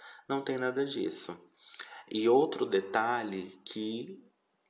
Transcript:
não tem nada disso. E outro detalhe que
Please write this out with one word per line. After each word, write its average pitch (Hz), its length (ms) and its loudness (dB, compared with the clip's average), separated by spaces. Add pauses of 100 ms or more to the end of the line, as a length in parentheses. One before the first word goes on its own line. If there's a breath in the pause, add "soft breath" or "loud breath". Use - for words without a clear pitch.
(280 loud breath)
não 139 140 0
tem 131 160 -2
nada 127 260 0
disso. 92 500 -4 (760 loud breath)
E 110 180 2
outro 131 380 6
detalhe 104 1000 0
que 113 580 -8 (480)